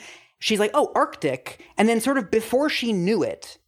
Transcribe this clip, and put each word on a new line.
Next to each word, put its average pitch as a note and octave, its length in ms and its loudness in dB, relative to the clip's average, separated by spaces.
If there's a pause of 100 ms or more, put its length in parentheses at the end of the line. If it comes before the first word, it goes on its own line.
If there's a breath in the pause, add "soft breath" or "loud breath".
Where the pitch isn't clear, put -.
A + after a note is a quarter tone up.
(380 loud breath)
She's G#3+ 220 0
like, G#3+ 160 2
"Oh, - 200 2
Arctic." - 680 -2 (140 loud breath)
And G#3+ 120 4
then A3+ 120 2
sort C4+ 180 0
of G3 100 -4
before A#3+ 400 0
she A#3 240 -2
knew F#3 300 0
it - 340 -8 (100)